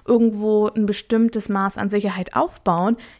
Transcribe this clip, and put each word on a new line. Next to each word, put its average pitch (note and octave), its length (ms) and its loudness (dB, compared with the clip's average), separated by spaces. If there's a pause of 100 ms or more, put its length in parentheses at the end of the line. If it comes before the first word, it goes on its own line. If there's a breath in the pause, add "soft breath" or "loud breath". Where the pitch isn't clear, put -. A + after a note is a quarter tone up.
irgendwo G#3+ 600 2
ein G#3+ 180 -2
bestimmtes A3+ 640 0
Maß G3 300 -2
an G3+ 100 -4
Sicherheit F#3+ 460 -4
aufbauen. G3 600 0 (240 loud breath)